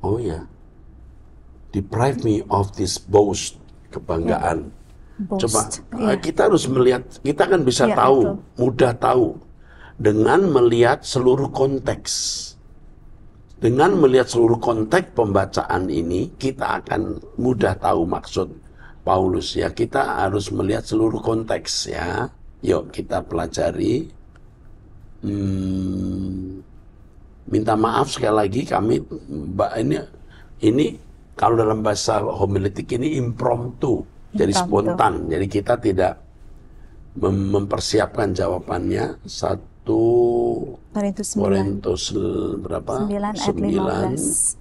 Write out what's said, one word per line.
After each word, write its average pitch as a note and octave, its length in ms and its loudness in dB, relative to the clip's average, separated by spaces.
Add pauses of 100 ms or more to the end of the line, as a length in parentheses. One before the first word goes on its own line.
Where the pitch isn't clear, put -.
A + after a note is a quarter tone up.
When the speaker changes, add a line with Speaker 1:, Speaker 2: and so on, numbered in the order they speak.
Speaker 1:
Oh G2 160 -2
ya, F2 320 -6 (1200)
"Deprive A#2 560 -2
me G#2+ 240 2
of G2 240 0
this F#2 240 -4
boast," G2+ 640 2 (320)
kebanggaan. E2 720 -2
Speaker 2:
Ya. - 120 -20 (420)
Boast, F#3+ 240 -4
Speaker 1:
Coba, A2 160 2 (320)
Speaker 2:
ya. A3 160 0
Speaker 1:
eh, - 80 2
kita - 320 2
harus E3+ 160 4
melihat, B2+ 400 4 (160)
kita C#3 240 0
kan F3+ 160 4
bisa B2+ 240 2
Speaker 2:
Ya, D#3 80 2
Speaker 1:
tahu, B2+ 320 6
Speaker 2:
betul. - 120 -2 (200)
Speaker 1:
mudah B2 400 2
tahu B2 300 4 (680)
dengan A2 560 4
melihat A#2+ 560 4
seluruh B2+ 480 2
konteks. C3+ 560 -2 (1500)
Dengan C3 400 4
melihat B2+ 240 6
seluruh A#2 320 4
konteks A2+ 560 0
pembacaan G2 800 0
ini, F2 400 -2
kita - 480 -4
akan F2+ 400 -4 (160)
mudah A2+ 400 0
tahu F2+ 320 0
maksud F2 400 -4 (560)
Paulus F#2 480 0
ya. E2+ 160 -2
Kita A#2 560 -2
harus G2 240 -2
melihat G2+ 320 -2
seluruh A2 400 0
konteks A2 720 -4
ya. F2+ 320 -4 (400)
Yuk E2 240 0
kita F#2 320 -6
pelajari. E2+ 880 -2 (1120)
Hmm, F#2+ 1400 -4 (800)
minta A2 320 2
maaf A#2 320 2
sekali A#2+ 300 0
lagi G#2 260 0
kami, G#2+ 320 0 (560)
Mbak, G#2 240 0
ini, C3 180 0 (720)
ini A#2+ 200 4 (520)
kalau A2+ 240 4
dalam A2 240 0
bahasa G#2+ 320 0
homiletik G2 800 -2
ini C#3 240 -2
impromptu, A#2+ 800 -2 (300)
jadi - 180 0
Speaker 2:
Impromptu. F3 400 2
Speaker 1:
spontan. G#2+ 240 2 (140)
Jadi E2 180 -2
kita G2+ 320 0
tidak F#2 360 2 (1000)
mem-, G2 380 0
mempersiapkan G2+ 800 0
jawabannya. F2+ 960 -4
Satu - 760 -4 (920)
Speaker 2:
Korintus G3+ 420 -4
sembilan. G3+ 140 2 (260)
Speaker 1:
Korintus - 280 -4 (600)
berapa? F2 380 -6
Speaker 2:
Sembilan G3+ 320 -4
ayat F#3+ 100 -6
Speaker 1:
Sembilan, - 240 -2
Speaker 2:
lima G3 260 0 (140)
belas. D3 160 -4 (380)